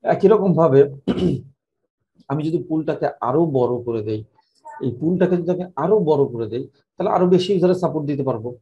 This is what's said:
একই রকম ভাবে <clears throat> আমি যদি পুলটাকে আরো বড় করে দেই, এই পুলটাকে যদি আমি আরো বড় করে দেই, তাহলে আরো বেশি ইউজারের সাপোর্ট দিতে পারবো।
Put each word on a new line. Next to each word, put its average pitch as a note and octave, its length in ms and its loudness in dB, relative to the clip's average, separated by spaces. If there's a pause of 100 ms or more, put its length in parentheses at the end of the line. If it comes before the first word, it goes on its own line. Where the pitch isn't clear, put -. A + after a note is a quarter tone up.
একই - 260 2
রকম G3 240 4
ভাবে D3 280 6 (260)
<clears throat> - 1200 -8
আমি D3 140 -4
যদি D#3+ 200 -2
পুলটাকে D#3 440 -4 (140)
আরো C#3 260 0
বড় B2 380 0
করে A#2 180 -4
দেই, A2 220 -6 (560)
এই B2+ 200 -4
পুলটাকে F3+ 360 0
যদি E3+ 140 -4
আমি F3+ 140 -4 (120)
আরো E3+ 220 2
বড় D3+ 260 2
করে A#2 220 -6
দেই, A#2+ 180 -8 (320)
তাহলে F#3+ 140 -2
আরো F#3 160 2
বেশি F3+ 260 2
ইউজারের F3+ 220 4
সাপোর্ট D#3 320 -2
দিতে C#3+ 160 -4
পারবো। B2 400 -6